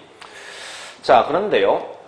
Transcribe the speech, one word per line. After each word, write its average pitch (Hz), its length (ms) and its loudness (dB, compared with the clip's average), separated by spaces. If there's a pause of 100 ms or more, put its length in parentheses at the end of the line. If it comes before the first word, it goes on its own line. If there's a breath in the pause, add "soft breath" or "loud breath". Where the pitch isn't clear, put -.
(1040 loud breath)
자, 117 240 6
그런데요. 143 600 0 (200)